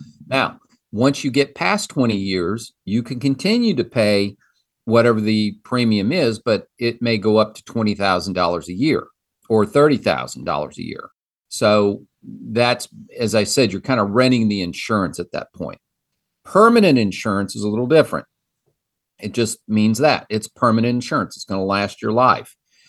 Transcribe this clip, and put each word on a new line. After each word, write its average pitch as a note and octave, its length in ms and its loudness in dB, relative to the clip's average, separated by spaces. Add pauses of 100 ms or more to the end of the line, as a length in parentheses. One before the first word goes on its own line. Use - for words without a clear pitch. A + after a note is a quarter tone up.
(260)
Now, B2+ 320 -2 (360)
once C3+ 300 0
you C#3+ 60 -2
get C#3 240 0
past F#3+ 340 -2
twenty A#2 300 0
years, F#2+ 560 -4 (100)
you A2 180 -2
can B2 160 -10
continue F#3 560 0
to A#2+ 80 -2
pay G#2 540 0 (480)
whatever A#2 380 4
the G#2+ 420 0
premium A2+ 480 0
is, C3 260 0
but G#2 280 -2 (120)
it A#2 220 -4
may A#2 160 0
go G#2+ 220 2
up G#2+ 160 0
to - 100 -20
twenty G#2+ 300 -4
thousand F#2+ 400 -2
dollars F2 340 -2
a F#2 60 -10
year A#2+ 320 -2 (420)
or A2 160 2
thirty C#3+ 320 4
thousand C2+ 480 -4
dollars D2 320 -6
a F2 60 -12
year. - 260 -14 (400)
So G#2 540 2 (200)
that's, A#2+ 640 -4 (300)
as A2 160 -2
I G#2+ 100 4
said, A2+ 280 0
you're F#2+ 80 -8
kind B2+ 200 -2
of G2+ 100 -2
renting A#2+ 380 2
the G2+ 120 -2
insurance F2 580 -4
at E2+ 140 -10
that - 220 -10
point. F2 240 -10 (640)
Permanent G#3 540 6
insurance G2+ 580 -2
is G2+ 60 -8
a G#2 60 -2
little A#2 180 -2
different. C#3 400 2 (920)
It G#2 140 -10
just A2+ 340 -4
means G#2+ 320 2
that C3 300 2
it's G#2+ 180 -6
permanent A#2 480 0
insurance. A#2+ 420 -4
It's - 100 -20
gonna F#2+ 180 -4
last G2+ 380 -4
your A2 100 -4
life. A2+ 420 2 (340)